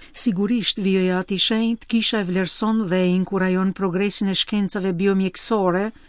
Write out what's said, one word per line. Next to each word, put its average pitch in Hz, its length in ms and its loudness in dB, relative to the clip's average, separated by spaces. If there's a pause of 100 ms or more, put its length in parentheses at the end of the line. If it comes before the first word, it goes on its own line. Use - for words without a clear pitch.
(160)
Sigurisht, 202 640 0
vijoj 190 320 2
Ati 185 240 -2
i 175 80 -2
Shenjtë 226 480 -2
kisha 220 320 0
e - 60 -2
vlerëson 214 580 0
dhe 185 160 2
e 180 80 2
inkurajon 185 640 0
progresin 196 560 -2
e 185 80 0
shkencave 190 560 -2
biomjekësore 190 920 0 (200)